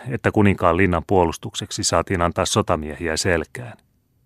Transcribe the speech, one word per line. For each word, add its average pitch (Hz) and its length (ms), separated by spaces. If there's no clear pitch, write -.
että 110 220
kuninkaan 92 460
linnan 90 300
puolustukseksi 95 760
saatiin 87 380
antaa 87 240
sotamiehiä 80 720
selkään. 95 600